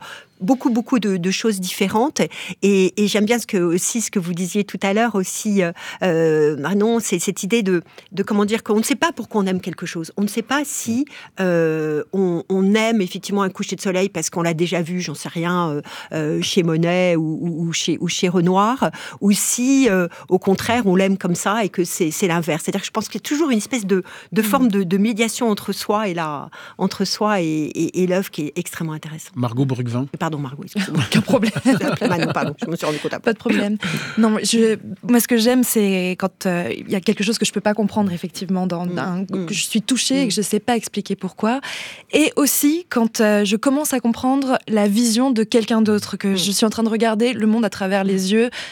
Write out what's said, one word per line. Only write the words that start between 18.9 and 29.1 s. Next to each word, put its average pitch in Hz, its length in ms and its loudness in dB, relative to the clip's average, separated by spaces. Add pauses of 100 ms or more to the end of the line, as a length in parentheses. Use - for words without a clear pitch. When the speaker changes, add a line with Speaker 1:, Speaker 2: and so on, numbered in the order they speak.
Speaker 1:
ou 208 120 4
si, 254 580 2
euh, 180 180 2 (200)
au 180 100 4
contraire, 208 480 0
on 185 100 4
l'aime 190 220 2
comme 180 160 -2
ça 208 300 0
et 180 40 -2
que 175 160 -2
c'est, 170 260 -2
c'est 185 180 0
l'inverse. 165 360 0
C'est-à-dire 202 180 -2
que - 40 -8
je - 60 -12
pense 214 160 -4
qu'il - 120 -8
y - 20 -10
a - 60 -10
toujours 294 220 0
une 226 80 2
espèce 208 280 -4
de, 185 160 2 (300)
de 208 160 2
Speaker 2:
Mm. - 20 -2
Speaker 1:
forme 254 180 4
de, 196 140 2
de 185 160 0
médiation 220 520 0
entre 202 220 -2
soi 208 360 -2
et 175 60 -4
la, 156 340 -6 (300)
entre 196 260 -2
soi 208 380 0
et, - 20 0
et, 156 580 -2
et 185 40 4
l'œuvre 185 240 0
qui - 160 -6
est - 100 -8
extrêmement 165 360 -6
intéressante. 156 440 -12